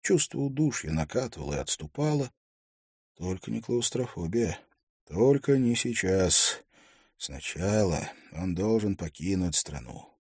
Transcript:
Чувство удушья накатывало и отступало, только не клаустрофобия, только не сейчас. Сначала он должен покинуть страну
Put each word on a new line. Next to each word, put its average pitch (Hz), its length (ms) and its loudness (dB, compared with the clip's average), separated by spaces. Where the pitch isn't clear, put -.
Чувство - 380 2
удушья 139 500 0
накатывало 78 640 -2
и 69 40 -2
отступало, 143 720 -2
только 92 340 -6
не 113 100 -4
клаустрофобия, 117 960 -2
только 135 500 2
не 120 200 2
сейчас. 95 880 2
Сначала 90 920 0
он 90 240 -4
должен 104 400 2
покинуть 90 580 -2
страну 60 540 -2